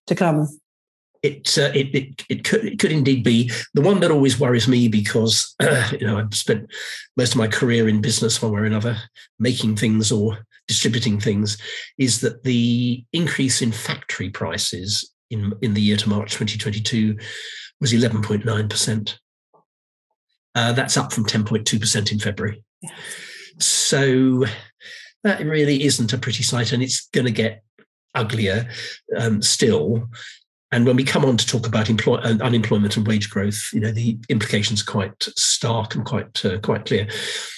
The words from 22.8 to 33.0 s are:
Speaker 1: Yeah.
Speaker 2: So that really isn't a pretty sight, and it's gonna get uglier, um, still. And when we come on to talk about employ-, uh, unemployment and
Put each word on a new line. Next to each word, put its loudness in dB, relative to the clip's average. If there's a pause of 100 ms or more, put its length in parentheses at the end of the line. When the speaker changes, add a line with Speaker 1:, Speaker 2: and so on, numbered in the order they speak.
Speaker 1:
Yeah. -16 (680)
Speaker 2:
So 2 (800)
that 2
really 2
isn't 2
a 0
pretty -4
sight, 0
and 2
it's -4
gonna 2
get -2 (520)
uglier, 0 (500)
um, 0
still. 2 (640)
And 4
when 4
we 2
come 2
on 4
to 0
talk -2
about 0
employ-, 2
uh, 0
unemployment 2
and 0